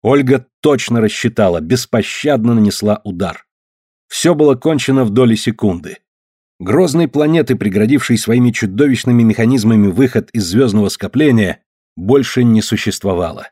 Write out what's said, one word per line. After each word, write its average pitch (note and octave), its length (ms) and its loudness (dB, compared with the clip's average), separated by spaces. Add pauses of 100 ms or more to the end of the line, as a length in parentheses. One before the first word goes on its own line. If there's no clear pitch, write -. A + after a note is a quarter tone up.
Ольга C3 460 2 (140)
точно A#2+ 400 0
рассчитала, G#2 580 -2
беспощадно A#2+ 960 -2
нанесла G#2 480 0
удар. F#2 420 -8 (600)
Все - 260 0
было D3 220 4
кончено C3+ 480 0
в G#2+ 80 0
доли A2+ 240 4
секунды. F2 640 -4 (640)
Грозной D#3 480 0
планеты, D3+ 480 0
преградившей G#2+ 600 0
своими B2 340 0
чудовищными A#2+ 720 0
механизмами A2 680 2
выход G#2+ 440 0
из G#2 140 -4
звездного G#2 440 0
скопления, A2+ 680 0 (360)
больше B2 480 0
не A2+ 180 4
существовало. F2 920 -6